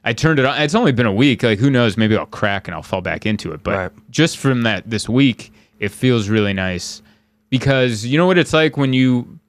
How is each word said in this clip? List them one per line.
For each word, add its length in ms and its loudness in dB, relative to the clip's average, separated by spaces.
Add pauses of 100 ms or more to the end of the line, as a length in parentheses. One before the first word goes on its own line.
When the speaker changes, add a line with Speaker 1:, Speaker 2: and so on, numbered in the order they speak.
Speaker 1:
I 80 -2
turned 260 2
it 80 4
on. 160 -2
It's 140 -2
only 160 2
been 140 0
a 60 0
week. 300 2
Like, 160 2
who 120 2
knows? 260 2
Maybe 200 2
I'll 100 -2
crack 420 -4
and 60 -10
I'll 80 -10
fall 180 -6
back 260 -6
into 260 -4
it. 120 -16
But 120 -2
Speaker 2:
Right. 140 -6 (200)
Speaker 1:
just 280 0
from 240 0
that, 260 -2
this 200 -6
week, 440 0 (260)
it 120 -4
feels 380 0
really 240 2
nice. 480 -6 (480)
Because 580 0
you 120 0
know 80 4
what 120 2
it's 140 0
like 240 2
when 160 0
you 460 0 (100)